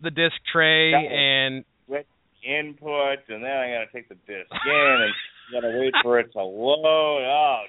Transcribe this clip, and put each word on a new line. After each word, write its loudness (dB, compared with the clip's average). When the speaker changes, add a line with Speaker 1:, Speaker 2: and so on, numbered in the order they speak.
Speaker 1:
the -6
disc 0
tray, 4
Speaker 2:
No. 4
Speaker 1:
and 0
Speaker 2:
With -8
input, -4
and -10
then -6
I -4
gotta -8
take -16
the -20
disc -16
in, -4
and 2
you -6
gotta -2
wait 0
for 4
it -4
to -6
load. 0
Oh, 0